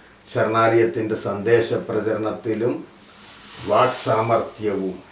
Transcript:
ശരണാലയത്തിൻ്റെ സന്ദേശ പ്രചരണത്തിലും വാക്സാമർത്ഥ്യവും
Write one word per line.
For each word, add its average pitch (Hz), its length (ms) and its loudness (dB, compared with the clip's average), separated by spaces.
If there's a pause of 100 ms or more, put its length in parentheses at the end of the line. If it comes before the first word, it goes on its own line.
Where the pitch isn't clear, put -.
(280)
ശരണാലയത്തിൻ്റെ 113 960 2
സന്ദേശ 104 460 2 (160)
പ്രചരണത്തിലും 107 840 -2 (960)
വാക്സാമർത്ഥ്യവും 110 1200 0 (180)